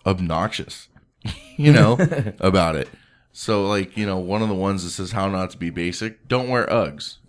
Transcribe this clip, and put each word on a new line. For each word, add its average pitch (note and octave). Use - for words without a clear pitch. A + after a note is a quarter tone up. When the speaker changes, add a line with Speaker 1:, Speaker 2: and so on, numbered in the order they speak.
Speaker 1:
obnoxious, F2+
<laughs> -
you D3
know, A#2
Speaker 2:
<laughs> C#3
Speaker 1:
about F2+
it. C#2
So, G#2
like, G2
you G#2+
know, F#2+
one F#2+
of A2
the G#2
ones F#2+
that F2
says F2+
how G2
not F#2
to -
be E2+
basic, F2
don't B2
wear B2
Uggs, D2+